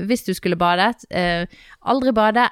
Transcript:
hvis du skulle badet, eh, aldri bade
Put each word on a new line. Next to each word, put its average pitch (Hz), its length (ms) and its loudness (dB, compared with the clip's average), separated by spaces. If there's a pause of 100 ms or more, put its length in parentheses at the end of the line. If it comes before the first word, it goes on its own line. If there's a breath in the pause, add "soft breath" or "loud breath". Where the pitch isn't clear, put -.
hvis 240 160 -2
du 190 80 -4
skulle 175 260 -2
badet, 180 480 0
eh, 175 380 -2 (400 loud breath)
aldri 254 280 0
bade 220 380 2